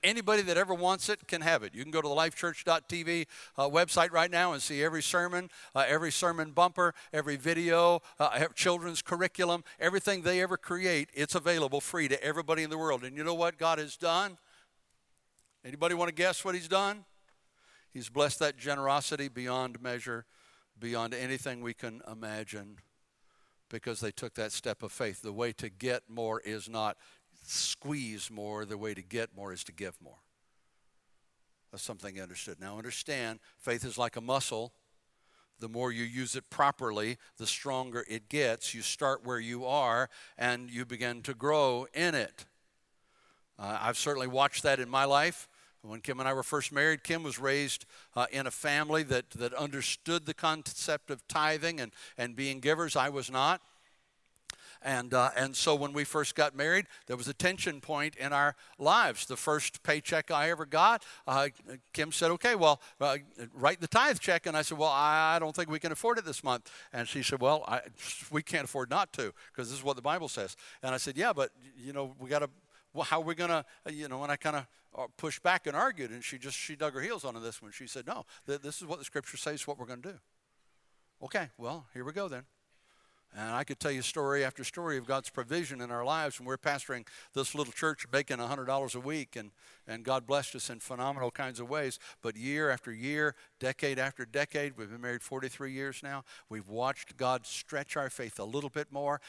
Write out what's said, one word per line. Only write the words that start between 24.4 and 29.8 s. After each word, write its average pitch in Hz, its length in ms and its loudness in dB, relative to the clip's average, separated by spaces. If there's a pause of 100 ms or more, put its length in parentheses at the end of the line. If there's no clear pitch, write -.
step - 320 -6
of 101 80 -10
faith. 107 300 -4
The 107 100 -8
way 113 220 -2
to - 160 -10
get 120 400 -2
more 113 320 -4
is 104 260 -8
not 110 300 -2 (480)
squeeze 127 840 -4
more. 107 360 -6
The 104 120 -8
way 104 160 -6
to 95 80 -10
get 113 340 -6
more 98 180 -12
is 90 120 -10
to - 60 -14
give 90 300 -10